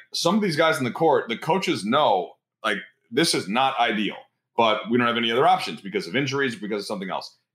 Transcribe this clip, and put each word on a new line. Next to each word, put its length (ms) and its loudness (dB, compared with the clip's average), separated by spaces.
some 220 2
of 60 2
these 140 0
guys 220 4
in 60 -2
the 80 -2
court, 360 2
the 80 -4
coaches 480 -2
know, 500 2
like, 160 -2
this 240 2
is 140 -4
not 300 0
ideal, 380 0
but 340 2
we 80 2
don't 80 2
have 100 0
any 140 0
other 160 4
options 340 2
because 280 -6
of 80 -6
injuries, 400 -2
because 260 -6
of 40 -12
something 240 -8
else. 260 -8